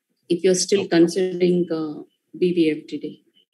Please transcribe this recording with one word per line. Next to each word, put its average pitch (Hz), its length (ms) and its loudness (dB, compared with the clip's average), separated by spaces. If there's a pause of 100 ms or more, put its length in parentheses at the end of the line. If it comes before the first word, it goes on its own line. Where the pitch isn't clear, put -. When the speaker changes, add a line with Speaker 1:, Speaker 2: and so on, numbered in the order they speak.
(280)
Speaker 1:
if 175 140 -2
you're 185 140 2
still 202 240 0
Speaker 2:
Okay. 185 80 -6
Speaker 1:
considering, 175 800 2
uh, 156 320 -6 (340)
B 175 180 0
V 160 180 2
F 151 160 -8
T 147 100 -10
D. - 240 -14 (300)